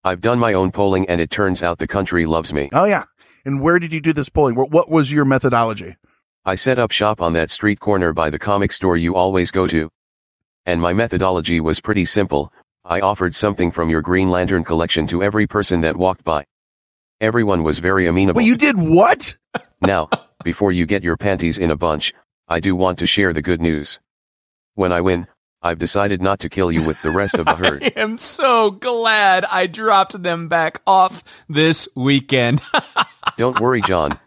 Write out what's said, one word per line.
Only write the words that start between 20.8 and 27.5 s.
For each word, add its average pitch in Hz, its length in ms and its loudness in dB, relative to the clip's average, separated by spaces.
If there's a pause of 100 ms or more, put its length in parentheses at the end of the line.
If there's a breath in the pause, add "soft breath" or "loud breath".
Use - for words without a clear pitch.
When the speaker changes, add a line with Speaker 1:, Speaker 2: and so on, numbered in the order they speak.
Speaker 1:
get 95 180 -2
your 85 140 0
panties 90 400 -2
in 87 140 0
a 76 60 0
bunch, 78 360 -2 (360 soft breath)
I 85 100 0
do 92 160 0
want 92 240 0
to 87 80 -2
share 98 260 2
the 78 80 -2
good 82 200 -2
news. 78 380 -2 (760)
When 92 160 0
I 87 100 0
win, 90 240 0 (360)
I've 85 180 -4
decided 98 420 -2
not 98 200 0
to 82 80 -8
kill 92 220 -2
you 82 120 0
with 78 180 -4
the 78 100 -2
rest 95 240 -2
of 80 100 -2
the - 100 0